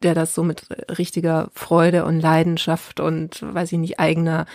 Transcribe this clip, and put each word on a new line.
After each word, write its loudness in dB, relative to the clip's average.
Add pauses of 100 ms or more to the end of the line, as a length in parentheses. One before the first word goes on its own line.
der 4
das -2
so -2
mit -2 (320)
richtiger -2
Freude 2
und 0
Leidenschaft 0
und, -4
weiß -6
ich 0
nicht, -4
eigener 0